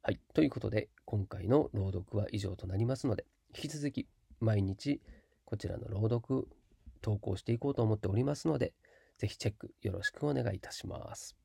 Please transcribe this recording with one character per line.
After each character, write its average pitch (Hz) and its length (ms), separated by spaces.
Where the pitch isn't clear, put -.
は - 120
い。 - 80
と 156 100
い 151 40
う 135 40
こ 117 100
と 107 100
で、 - 180
今 101 220
回 95 200
の 139 280
朗 95 180
読 95 240
は 101 160
以 104 60
上 95 180
と - 100
な 92 80
り 110 120
ま 131 100
す - 100
の 113 100
で、 - 100
引 - 80
き 147 60
続 147 220
き - 180
毎 110 220
日 98 400
こ - 140
ち - 100
ら - 80
の - 120
朗 104 200
読 120 400
投 107 160
稿 - 180
し - 60
て 113 100
い 117 60
こ 139 120
う 143 40
と 123 80
思 110 140
っ - 20
て 101 100
お 95 60
り 120 100
ま 143 100
す - 140
の 151 80
で、 - 160
ぜ 104 100
ひ - 80
チ - 120
ェ - 20
ッ - 40
ク - 280
よ 98 100
ろ 95 100
し - 80
く - 160
お 147 60
願 127 220
い - 20
い - 40
た - 120
し - 140
ま - 280
す。 - 300